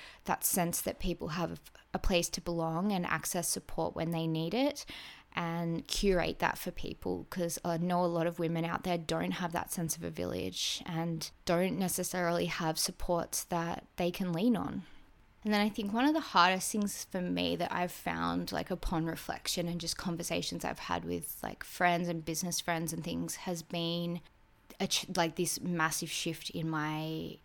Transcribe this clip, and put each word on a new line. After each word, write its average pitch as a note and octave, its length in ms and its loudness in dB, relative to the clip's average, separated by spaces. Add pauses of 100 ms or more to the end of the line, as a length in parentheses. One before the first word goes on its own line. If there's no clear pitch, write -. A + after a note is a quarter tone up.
(240)
that - 200 2
sense F3 380 2
that - 160 -4
people E3 300 -2
have E3 320 -2 (360)
a - 20 -4
place F3 300 4
to - 120 -4
belong E3+ 520 2
and F3 140 2
access E3+ 420 0
support - 480 -2
when E3 140 0
they E3 160 0
need D#3+ 280 0
it, C#4 300 2 (500)
and E3+ 540 0
curate F#3 500 2
that - 200 2
for - 120 -6
people, - 600 -4
'cause E3+ 340 -2
I E3+ 140 0
know F3 260 2
a - 20 4
lot E3+ 200 2
of E3+ 120 -2
women E3 260 2
out E3+ 200 -2
there F3 140 2
don't E3+ 340 0
have F3+ 200 -2
that - 200 -2
sense E3 240 -2
of E3+ 80 -8
a E3+ 60 -4
village - 760 -2
and E3 440 -2 (140)
don't F3+ 340 4
necessarily F3 680 2
have D#3+ 320 0
supports - 640 0
that E3+ 420 -2 (100)
they F3 140 2
can F3+ 220 0
lean G3+ 240 4
on. - 280 -2 (600)
And G#3+ 80 2
then G#3 80 6
I G#3+ 80 6
think G3+ 240 -2
one A#3+ 140 4
of D4+ 80 6
the D#4+ 60 2
hardest F#3 500 6
things G3+ 400 0
for F#3 100 -2
me F3 360 2
that E3+ 160 -2
I've F3+ 200 0
found, E3+ 600 -2
like, D#3+ 180 -2
upon E3+ 360 0
reflection - 640 -4
and E3+ 120 -2
just E3 160 -4
conversations E3+ 680 -2
I've - 140 -4
had - 260 -2
with, D#3+ 380 -4
like, - 220 -8
friends F3 440 2
and E3 160 -4
business E3+ 360 -2
friends E3 320 -2
and E3 120 -6
things E3 320 -4
has E3+ 260 -6
been E3+ 580 -2 (600)
a F#3+ 60 2
ch-, - 200 0 (100)
like, E3 200 4
this - 240 0
massive E3 500 0
shift - 400 -4
in D#3+ 180 -2
my D#3 760 -2